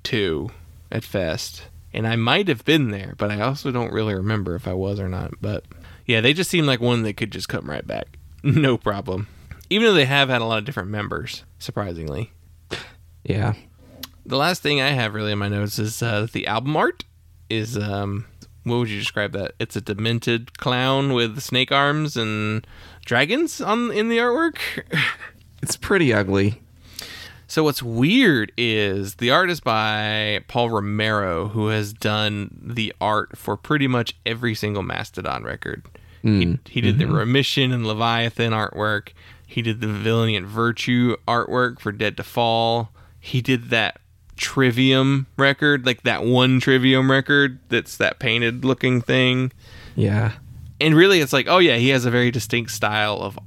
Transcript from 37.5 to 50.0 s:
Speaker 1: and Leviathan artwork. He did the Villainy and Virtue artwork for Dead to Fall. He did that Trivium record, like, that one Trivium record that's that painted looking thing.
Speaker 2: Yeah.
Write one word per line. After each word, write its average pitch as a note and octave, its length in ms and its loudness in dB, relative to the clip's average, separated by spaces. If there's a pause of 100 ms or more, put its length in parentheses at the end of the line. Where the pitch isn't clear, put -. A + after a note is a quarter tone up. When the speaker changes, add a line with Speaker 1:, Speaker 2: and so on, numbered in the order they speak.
Speaker 1:
and A#2+ 140 -2
Leviathan A#2 640 0
artwork. G#2+ 560 -2 (380)
He - 160 -6
did A2+ 180 -2
the A2 80 -2
Villainy A2 480 0
and F#2 100 -6
Virtue A#2 680 0 (100)
artwork A#2+ 540 0
for A2 120 -4
Dead G#2+ 260 -2
to G2 40 -8
Fall. A2+ 680 0 (280)
He - 240 -4
did A#2+ 280 0
that A2+ 280 0 (380)
Trivium C3 880 2 (100)
record, C#3 480 2
like, B2+ 200 0
that G#2 200 0
one B2+ 360 6
Trivium C3 500 6
record C3+ 480 2 (100)
that's - 300 -2
that - 200 0
painted A#2+ 460 0
looking B2+ 380 2
thing. B2+ 500 2 (420)
Speaker 2:
Yeah. G#2+ 380 2 (480)